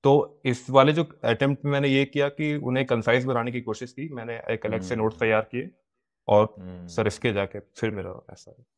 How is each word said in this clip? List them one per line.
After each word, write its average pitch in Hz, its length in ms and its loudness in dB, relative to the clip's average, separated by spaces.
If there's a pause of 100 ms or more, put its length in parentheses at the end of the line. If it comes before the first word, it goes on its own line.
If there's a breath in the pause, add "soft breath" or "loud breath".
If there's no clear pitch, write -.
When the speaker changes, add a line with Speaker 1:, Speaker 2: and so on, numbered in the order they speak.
Speaker 1:
तो - 420 4
इस 123 240 -2
वाले 135 240 6
जो 156 300 -2
अटेम्प्ट 135 420 0
में 143 60 0
मैंने 143 160 0
ये 135 180 4
किया 139 240 -2
कि 147 260 -4
उन्हें 127 300 -2
कंसाइज 120 400 0
बनाने 123 260 -2
की 120 100 -6
कोशिश 120 300 -10
की। 151 180 -12
मैंने 117 400 -10
एक 110 160 -4
अलग 110 160 -4
से 107 140 -6
नोट्स 110 200 -2
Speaker 2:
हम्म। - 40 -20
Speaker 1:
तैयार 110 220 2
किए 123 300 -10 (560)
और 104 320 4
Speaker 2:
हम्म। 90 280 -16
Speaker 1:
सर, 104 200 -2
इसके 110 260 -2
जाके 101 260 -4
फिर - 320 -6
मेरा 95 400 -10
ऐसा - 320 -20 (140)